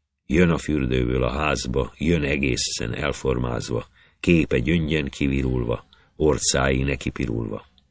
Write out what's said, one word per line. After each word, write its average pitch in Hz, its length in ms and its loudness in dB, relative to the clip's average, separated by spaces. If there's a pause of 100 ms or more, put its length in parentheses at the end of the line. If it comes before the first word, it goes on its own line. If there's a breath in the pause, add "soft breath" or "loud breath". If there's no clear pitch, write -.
(260)
Jön 85 240 4
a 78 80 2
fürdőből 64 640 0
a 62 80 0
házba, 65 680 -2
jön 80 240 2
egészen 69 720 -2
elformázva, 62 920 -2 (340 soft breath)
képe 78 380 4
gyöngyen 76 500 0
kivirulva, 65 800 -2 (300 soft breath)
orcái 67 640 2
neki 65 280 -2
pirulva. 57 560 -6 (240)